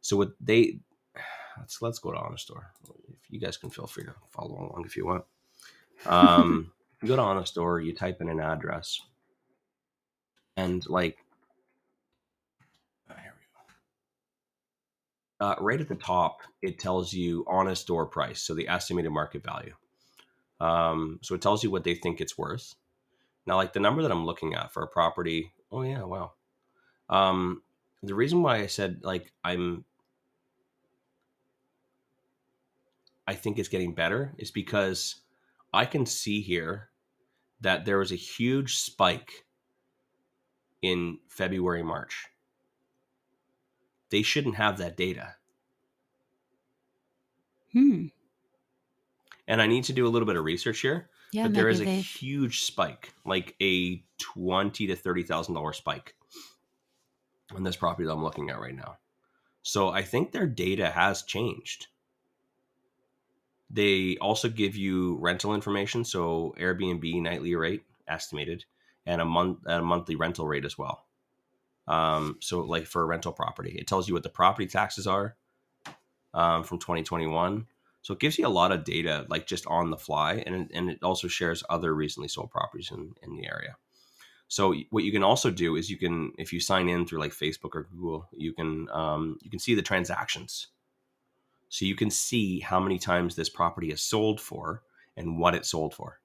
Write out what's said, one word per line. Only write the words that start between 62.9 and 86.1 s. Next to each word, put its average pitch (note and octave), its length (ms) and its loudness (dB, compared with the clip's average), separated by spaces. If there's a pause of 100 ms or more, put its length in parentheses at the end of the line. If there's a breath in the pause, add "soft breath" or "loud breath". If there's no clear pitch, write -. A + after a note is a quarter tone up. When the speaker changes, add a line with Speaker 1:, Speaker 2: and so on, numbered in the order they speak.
Speaker 1:
They G2 500 4
also A2 280 2
give G#2+ 280 0
you F#2 400 0
rental F2+ 380 0
information, G#2 500 -2
so E2 520 -2
Airbnb F2 640 -2
nightly E2+ 360 -2
rate E2+ 260 -2 (240)
estimated, D#2 580 -6 (400)
and E2+ 160 -2
a E2 40 2
month, F2 420 2
a E2+ 160 0
monthly E2+ 320 0
rental D#2+ 320 -2
rate C#2+ 180 -2
as C#2+ 140 -8
well. - 280 -8 (840)
Um, D#2 520 2
so, F2+ 200 -4
like, E2 260 -2
for F2 160 0
a D#2+ 40 2
rental E2 260 -4
property, E2 440 -6
it - 120 -10
tells F#2+ 180 2
you G2 80 0
what E2 80 0
the - 60 -8
property F#2 400 2
taxes G2+ 400 0
are, G2+ 260 0 (1000)
um, E2 280 4
from E2+ 160 -6
twenty E2+ 240 -2
twenty-one. E2+ 640 0 (360)
So G2+ 120 -6
it - 60 -8
gives D3+ 180 0
you D#4 80 4
a - 20 4
lot F#2 240 6
of E2 120 0
data, D#2+ 440 -2
like, D#2+ 180 -4
just - 200 -6
on E2+ 240 2
the D2+ 80 -4
fly, D2+ 480 0
and, F#2 260 -4
and F2+ 160 -2
it - 140 -6
also F2+ 260 0
shares E2 400 0
other E2 260 2
recently D2+ 340 -4
sold - 220 -8
properties - 400 -6
in, - 220 -12 (100)
in - 140 -14
the - 100 -10
area. - 300 -10 (720 soft breath)
So G2 220 2
y-, D2+ 180 -2
what A2 160 0
you G2 80 0
can G#2 100 2
also A2+ 280 6
do E2+ 260 0
is F2 140 -4
you F#2 80 -8
can, E2+ 400 -2